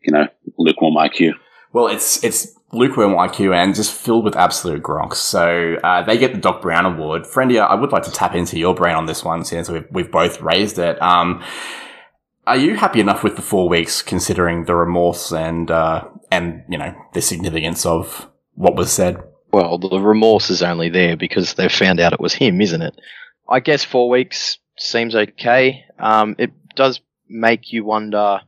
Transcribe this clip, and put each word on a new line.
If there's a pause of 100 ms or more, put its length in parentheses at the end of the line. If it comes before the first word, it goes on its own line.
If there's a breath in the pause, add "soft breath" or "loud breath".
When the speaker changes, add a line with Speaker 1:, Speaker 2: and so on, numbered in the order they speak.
Speaker 1:
you
know, (300)
lukewarm
I
Q. (400 soft breath)
Speaker 2:
Well,
it's,
it's (240)
lukewarm
I
Q
and
just
filled
with
absolute
gronks.
So, (100)
uh,
they
get
the
Doc
Brown
Award.
Friendy,
I
would
like
to
tap
into
your
brain
on
this
one
since
we've,
we've
both
raised
it.
Um, (1000 loud breath)
are
you
happy
enough
with
the
four
weeks
considering
the
remorse
and,
uh, (260)
and,
you
know, (180)
the
significance
of (260)
what
was
said? (340)
Speaker 3:
Well,
the
remorse
is
only
there
because
they've
found
out
it
was
him,
isn't
it? (480 loud breath)
I
guess
four
weeks (180)
seems
okay. (140)
Um,
it (240)
does (280)
make
you
wonder